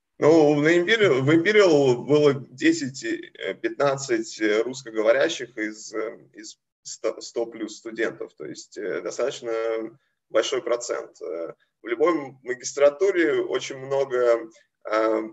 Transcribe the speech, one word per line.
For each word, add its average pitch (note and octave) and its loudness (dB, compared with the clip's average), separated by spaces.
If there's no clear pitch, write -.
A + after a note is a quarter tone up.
Ну, D3+ 6
на D3+ 4
Imperial, F3 4
в C3 2
Imperial E3 4
было D3 4
десять, C3+ -2
э, G2 -8
пятнадцать, A#2+ -2
э, G#2+ 2
русскоговорящих B2 -2
из, G#2+ -8
э, G#2+ -8
из A2 -20
сто, - -8
сто A#2 -6
плюс A2 -10
студентов. A2+ -8
То - -14
есть, - -16
э, F#2 -6
достаточно A#2+ -6
большой A#2 0
процент. - -6
Э, E2 -8
в G#2 -14
любой C3+ 2
магистратуре C#3+ 0
очень C3 -6
много, B2 0
э, A2 2